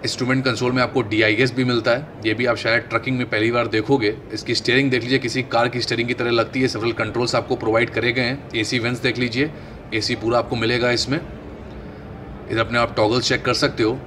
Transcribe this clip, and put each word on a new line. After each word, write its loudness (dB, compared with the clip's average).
Instrument 0
console 2
में 2
आपको 0
डीआईएस 4
भी 2
मिलता 2
है, 0
ये 2
भी 0
आप 2
शायद 2
trucking -2
में -2
पहली 2
बार 2
देखोगे। 2
इसकी -4
steering 2
देख 0
लीजिए, 2
किसी -2
car 2
की -4
steering -2
की -2
तरह -2
लगती 0
है। 4
several 0
controls -2
आपको 0
provide 2
करे 0
गए 0
हैं। -4
एसी 0
vents -2
देख 0
लीजिए, 0
एसी 0
पूरा 2
आपको -2
मिलेगा 2
इसमें। 0
इधर -2
अपने 0
आप 2
टॉगल 4
check 0
कर 2
सकते 0
हो। 2